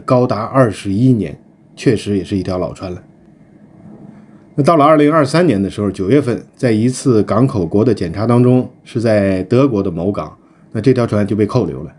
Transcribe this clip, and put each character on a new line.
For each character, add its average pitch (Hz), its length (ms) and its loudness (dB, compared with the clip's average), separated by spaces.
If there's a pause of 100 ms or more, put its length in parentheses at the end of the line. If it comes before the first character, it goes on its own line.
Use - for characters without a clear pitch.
高 123 200 2
达 107 180 -4
二 120 280 2
十 98 220 -8
一 123 180 2
年， 92 260 -2 (380)
确 - 180 0
实 101 240 -2
也 87 60 -4
是 98 140 -4
一 92 40 -2
条 92 160 -4
老 87 140 -6
船 - 180 -12
了。 87 140 -14 (1500)
那 147 80 0
到 165 140 4
了 139 80 4
二 156 100 6
零 147 160 4
二 156 140 2
三 160 200 0
年 104 160 2
的 95 80 -2
时 104 120 -8
候， 101 100 -2
九 95 180 -6
月 143 120 4
份， 120 200 -4 (140)
在 123 160 0
一 110 160 0
次 127 360 0
港 110 220 0
口 101 200 -2
国 101 180 0
的 117 100 2
检 87 200 -6
查 101 120 -6
当 120 160 4
中， 123 280 2 (160)
是 - 160 -6
在 101 420 0
德 127 240 2
国 101 160 -2
的 95 80 -4
某 85 180 -4
港， 80 240 -8 (380)
那 113 80 -6
这 131 140 2
条 123 120 0
船 104 220 -2
就 107 80 -2
被 104 100 2
扣 107 200 -2
留 69 180 -10
了， - 160 -16